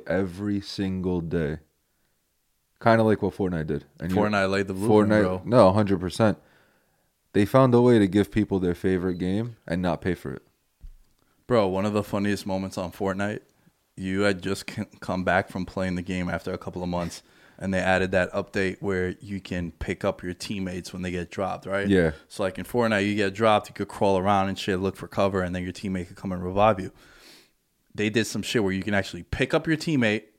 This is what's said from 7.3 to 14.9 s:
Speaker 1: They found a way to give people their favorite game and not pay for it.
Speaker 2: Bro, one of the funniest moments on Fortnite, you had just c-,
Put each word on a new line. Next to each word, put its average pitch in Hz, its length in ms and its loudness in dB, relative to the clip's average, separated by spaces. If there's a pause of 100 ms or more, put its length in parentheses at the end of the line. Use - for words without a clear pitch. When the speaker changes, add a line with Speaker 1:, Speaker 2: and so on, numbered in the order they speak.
Speaker 1:
They 101 120 4
found 131 280 6
a 120 80 8
way 123 180 8
to 101 80 6
give 95 240 2
people 98 280 0
their 90 160 0
favorite 92 400 0
game 101 420 -4 (100)
and 90 140 -4
not 85 200 -2
pay 92 120 -2
for 67 180 -8
it. - 120 -14 (1040)
Speaker 2:
Bro, 113 200 4
one 95 180 0
of 104 80 0
the 104 100 0
funniest 101 420 -2
moments 95 320 -4
on 92 140 -6
Fortnite, 101 500 -4 (540)
you 95 260 -2
had 101 200 0
just 98 280 -6
c-, 107 140 -8 (180)